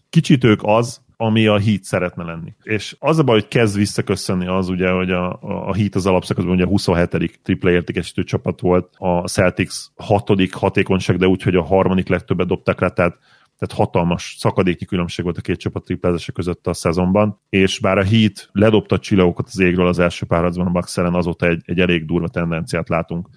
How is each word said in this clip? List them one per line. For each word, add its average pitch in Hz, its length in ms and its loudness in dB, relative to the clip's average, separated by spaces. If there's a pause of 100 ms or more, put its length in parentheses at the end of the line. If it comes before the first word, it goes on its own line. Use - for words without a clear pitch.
(100)
Kicsit 151 340 2
ők 107 180 4
az, 117 420 0 (120)
ami 110 300 2
a 104 140 4
Heat 101 220 0
szeretne 90 420 -4
lenni. 85 380 -12
És 107 360 -6
az 160 200 0
a 160 40 4
baj, 117 180 4
hogy - 80 -4
kezd 110 280 0
visszaköszönni 101 720 -2
az, 92 220 -2
ugye, 92 220 0
hogy 92 200 0
a, 90 220 -2
a, - 360 -8
a 95 60 -4
Heat 101 200 -2
az 92 120 -2
alapszakaszban 90 480 0
ugye 90 120 2
huszonhetedik 87 760 0
tripla 92 280 0
értékesítő 87 520 -2
csapat - 380 -6
volt, 90 380 0
a 90 300 -2
Celtics 92 460 0 (220)
hatodik 101 580 0
hatékonyság, 95 640 0
de 90 100 2
úgy, 92 160 2
hogy 92 140 2
a 87 60 4
harmadik 92 460 2
legtöbbet 90 380 -2
dobták 92 340 -2
rá, 92 80 2
tehát, 87 300 -2 (400)
tehát - 260 -4
hatalmas 87 540 -2
szakadéknyi 92 480 0
különbség 87 380 -4
volt 85 140 -4
a - 20 -8
két 87 180 -4
csapat - 260 -6
triplázása 87 480 -4
között 87 340 -6
a 87 60 0
szezonban, 92 760 0
és 95 300 2
bár 95 200 2
a 98 60 2
Heat 107 480 2
ledobta 104 420 4
a 92 40 2
csillagokat 90 480 2
az - 140 -4
égről 90 260 4
az 87 120 2
első 87 280 0
párharcban 87 400 0
a 90 40 -2
Bucks 87 260 -4
ellen, 90 180 0
azóta 87 320 -2
egy, 85 180 0
egy 87 160 -2
elég 87 240 2
durva 82 240 -2
tendenciát 82 600 -4
látunk 85 480 -4